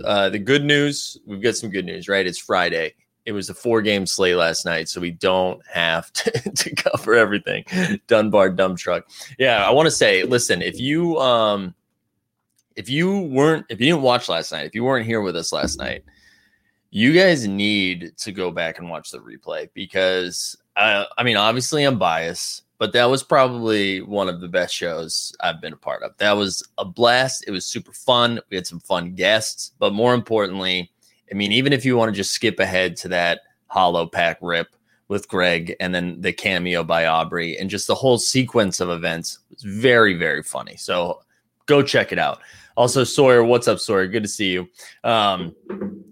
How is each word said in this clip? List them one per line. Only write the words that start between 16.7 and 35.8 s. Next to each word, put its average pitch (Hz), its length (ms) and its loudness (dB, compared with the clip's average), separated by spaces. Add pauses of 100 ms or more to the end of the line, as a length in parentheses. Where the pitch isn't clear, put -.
you 117 240 4
guys 170 340 4
need 98 680 -2
to - 120 -10
go 92 200 -4
back 82 280 -6
and 87 120 -12
watch 78 200 -12
the - 100 -18
replay 76 520 -12
because, 92 840 -2 (220)
uh, 101 280 2 (120)
I 117 60 -2
mean, 117 160 2
obviously 123 460 0
I'm 127 140 2
biased, 82 640 -2 (140)
but 107 140 -2
that 120 140 4
was 131 160 2
probably 113 800 2
one 98 260 -2
of 87 120 -6
the 90 80 -12
best 87 260 -2
shows 82 640 -6
I've 82 200 -4
been 78 120 -12
a - 40 -18
part - 260 -8
of. - 160 -12
That 104 140 4
was 101 340 -2 (100)
a 101 80 -6
blast. 120 600 2
It 104 40 -8
was 92 140 -6
super - 280 -10
fun. 120 480 2 (100)
We 95 60 -6
had 90 100 -6
some 85 140 -12
fun 90 340 -4
guests, 101 640 -2
but 101 160 0
more 120 180 2
importantly, 95 760 -2 (400)
I 98 40 -10
mean, 104 180 -2
even 135 200 2
if 127 140 0
you 127 100 4
wanna 113 160 2
just 95 200 -4
skip 107 260 -2
ahead 92 400 0
to 90 100 -12
that 87 320 -2 (280)
hollow 87 380 2
pack 85 360 -2
rip 85 260 -4 (400)
with 101 200 -6
Greg 87 520 0